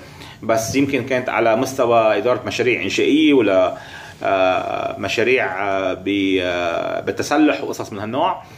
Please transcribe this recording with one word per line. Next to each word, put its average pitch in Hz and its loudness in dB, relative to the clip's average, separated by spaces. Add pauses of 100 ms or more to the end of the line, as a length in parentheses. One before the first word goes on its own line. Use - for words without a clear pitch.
(420)
بس 113 -2
يمكن 135 0
كانت 127 -2
على 113 2
مستوى 117 2
إدارة 113 0
مشاريع 107 0
إنشائية 139 4
ولا، 95 4 (480)
آه، 95 0
مشاريع، 101 0
آه، 95 -2
ب-، 95 0
آه، 85 -2
بالتسلح 147 0
وقصص 117 -8
من 104 -8
هالنوع، 139 -4 (160)